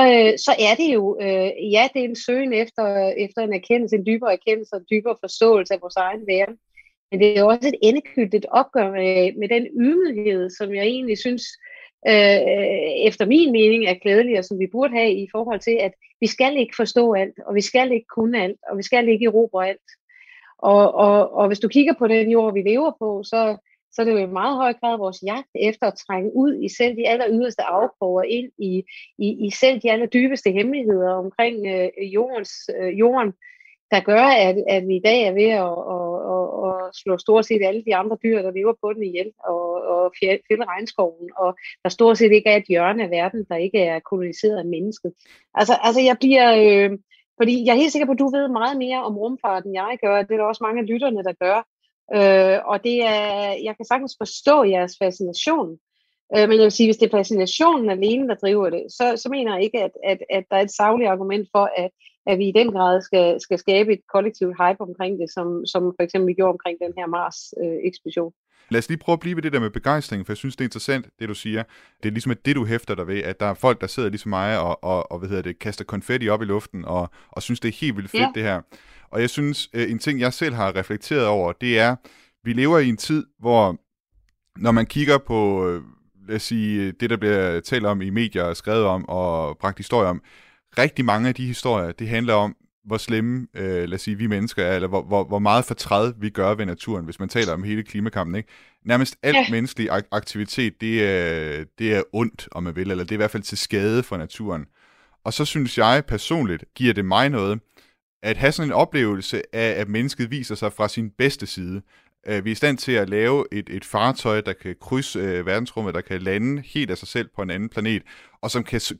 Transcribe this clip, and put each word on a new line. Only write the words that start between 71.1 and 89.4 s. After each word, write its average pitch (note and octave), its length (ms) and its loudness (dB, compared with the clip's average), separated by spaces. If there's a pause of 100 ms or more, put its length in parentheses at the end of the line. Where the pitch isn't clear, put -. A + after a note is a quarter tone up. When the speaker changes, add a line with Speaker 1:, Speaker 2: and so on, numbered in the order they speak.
Speaker 2:
det A2 100 -8
du G#2 40 -6
siger. G#2+ 300 -6 (400)
Det G#2+ 60 -2
er G#2+ 40 -4
ligesom, A2+ 180 -4
at - 140 -6
det, C#3 100 0
du B2 100 -2
hæfter A2+ 300 -4
dig F2 120 -6
ved, G2 160 -4
at F#2 160 -8
der G#2 60 -2
er G2+ 80 -2
folk, B2 280 0
der F#2+ 60 -6
sidder A2+ 220 -4
ligesom G#2+ 200 -10
mig G2+ 300 -2
og, E2+ 240 -4
og, F#2 280 -4
og, F2 80 -10
hvad F#2+ 100 -10
hedder F#2+ 140 -4
det, F2 160 -8
kaster G#2 240 -10
konfetti A2+ 460 -6
op G#2+ 120 0
i A2+ 40 -8
luften G2+ 400 -6
og, F2+ 240 -4 (220)
og - 100 -14
synes, - 180 -6
det A#2+ 80 -4
er G#2+ 140 -6
helt A#2+ 160 -4
vildt G2 140 -10
fedt, A2+ 100 -2
Speaker 1:
Ja. - 140 0
Speaker 2:
det A2 80 -4
her. F#2+ 180 -4 (500)
Og A2+ 100 -4
jeg B2 80 0
synes, D3 440 -6
øh, A#2 180 -4
en A2+ 80 -6
ting, C#3+ 200 -4
jeg B2 140 -2
selv D3+ 220 -4
har G2 200 -2
reflekteret G#2+ 520 -2
over, F#2+ 240 0
det A#2+ 280 -2
er, A#2+ 160 2 (480)
vi A#2 100 -4
lever C#3+ 260 4
i C3 100 2
en A2 80 0
tid, D#3 280 -4 (140)
hvor A2 360 2 (800)
når A#2 140 0
man A2+ 140 4
kigger C#3+ 320 2
på, G#2 500 0
øh, F2 140 -4 (460)
lad G#2+ 80 -6
os A2 80 -4
sige, G#2 480 -2
det, A#2 180 -4
der A#2 80 -2
bliver F#2+ 420 0
talt A#2 260 -4
om G2+ 160 0
i F#2+ 80 -6
medier G2+ 340 -2
og E2+ 140 -4
skrevet A2 280 0
om F#2+ 240 -2
og E2 480 -4